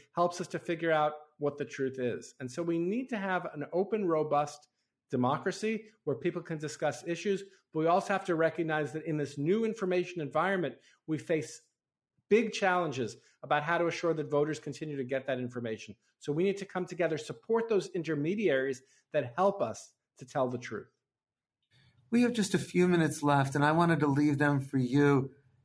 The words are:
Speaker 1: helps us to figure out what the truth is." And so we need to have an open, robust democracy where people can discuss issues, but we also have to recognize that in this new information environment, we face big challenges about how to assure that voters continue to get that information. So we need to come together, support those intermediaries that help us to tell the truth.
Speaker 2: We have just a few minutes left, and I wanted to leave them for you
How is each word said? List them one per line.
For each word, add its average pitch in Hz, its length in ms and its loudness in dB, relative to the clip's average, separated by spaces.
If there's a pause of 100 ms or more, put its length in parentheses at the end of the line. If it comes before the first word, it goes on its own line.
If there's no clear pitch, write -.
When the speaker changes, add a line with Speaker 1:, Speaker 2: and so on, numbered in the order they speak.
(120)
Speaker 1:
helps 175 280 0
us 175 80 -8
to - 100 -6
figure 165 320 -2
out 151 240 2 (240)
what 143 180 -2
the 143 80 -6
truth 131 360 -6
is." 117 400 -4
And 127 100 -8
so 170 140 -6
we 170 140 -2
need 208 320 -2
to 240 60 -6
have 185 380 -2
an 143 180 -8
open, 202 320 -2
robust 151 640 0 (420)
democracy 175 720 0 (180)
where 139 140 -2
people 170 260 -4
can 160 160 -8
discuss 147 480 -4
issues, 190 380 -2 (280)
but 156 60 -4
we 160 80 2
also 190 260 4
have 190 120 0
to 175 100 0
recognize 156 580 0
that 156 120 -8
in 156 120 -2
this 143 220 -4
new 190 260 2
information 180 560 -2
environment, 156 540 0 (320)
we 156 100 -2
face - 460 -4 (640)
big 214 240 6
challenges 160 640 0 (280)
about 147 180 2
how 170 160 0
to 170 80 2
assure 165 280 0
that 143 160 -6
voters 147 280 2
continue 147 380 -8
to 135 80 -4
get 131 220 -4
that 131 120 -2
information. 117 560 -6 (240)
So - 140 -6
we 160 100 0
need 196 140 2
to 190 80 -8
come 180 220 -6
together, 165 320 -2
support 226 500 -4
those 196 200 0
intermediaries 151 960 0 (300)
that 131 240 -2
help 196 240 2
us - 320 -6 (240)
to 139 80 -18
tell 131 240 -2
the 123 100 -6
truth. - 320 -12 (1200)
Speaker 2:
We 240 120 4
have 240 100 2
just 214 220 0
a 170 40 4
few 180 300 2
minutes 160 340 2
left, 143 320 4
and 143 100 2
I 151 80 6
wanted 165 280 4
to 147 60 2
leave 143 320 4
them 143 220 4
for 135 180 -2
you 135 560 4 (300)